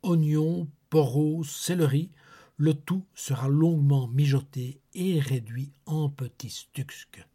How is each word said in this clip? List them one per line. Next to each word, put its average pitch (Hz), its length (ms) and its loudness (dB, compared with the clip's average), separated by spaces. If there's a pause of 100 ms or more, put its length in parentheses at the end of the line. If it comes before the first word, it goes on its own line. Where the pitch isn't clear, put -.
oignons, 160 680 2 (200)
poireaux, 151 540 2
céleri. 160 680 -2 (440)
Le 156 180 2
tout 185 400 -4
sera 135 360 -4
longuement 143 580 4
mijoté 135 720 0 (140)
et 180 260 0
réduit 131 540 -4 (120)
en 156 220 -2
petits 131 420 -8
stucs. - 840 -14